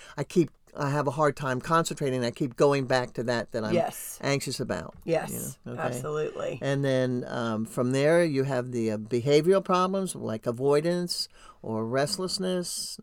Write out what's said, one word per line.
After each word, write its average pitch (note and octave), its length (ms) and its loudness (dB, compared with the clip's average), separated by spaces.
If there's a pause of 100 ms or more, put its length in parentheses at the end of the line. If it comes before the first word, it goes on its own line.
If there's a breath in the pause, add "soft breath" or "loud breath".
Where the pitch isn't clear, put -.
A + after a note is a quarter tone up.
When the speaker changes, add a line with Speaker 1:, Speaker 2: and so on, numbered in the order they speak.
(160 loud breath)
Speaker 1:
I D3 80 -4
keep, - 280 2 (260)
I C#3+ 140 -2
have C#3+ 160 0
a - 40 0
hard D3 240 2
time B2+ 260 -2
concentrating. D3 640 0
I A#2 80 0
keep C3 240 -4
going C#3 300 6
back B2 280 0
to B2+ 100 -4
that A#2 300 -2
that A2+ 100 -2
I'm A2 100 0
Speaker 2:
Yes. - 480 -2
Speaker 1:
anxious C#3 380 -2
about, G#2 340 -4 (120)
you E3 80 0
Speaker 2:
Yes, B2+ 520 -4
Speaker 1:
know, A#2+ 60 -10
okay? B2 100 -8
Speaker 2:
absolutely. D3+ 800 -4
Speaker 1:
And C#3 240 0
then, B2+ 420 0
um, A2+ 380 -2
from B2+ 280 -2
there D#3 300 4
you C#3 200 0
have B2+ 280 -2
the, A2+ 200 0
uh, G#2+ 60 -2
behavioral C#3+ 640 4
problems F#3 520 0
like A2 300 -6
avoidance D3+ 840 2 (360 soft breath)
or A2 240 -4
restlessness. F3+ 1160 -4